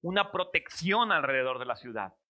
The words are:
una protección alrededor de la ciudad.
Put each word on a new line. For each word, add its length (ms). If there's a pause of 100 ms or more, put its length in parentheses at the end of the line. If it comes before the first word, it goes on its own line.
una 300
protección 800
alrededor 460
de 80
la 100
ciudad. 380 (160)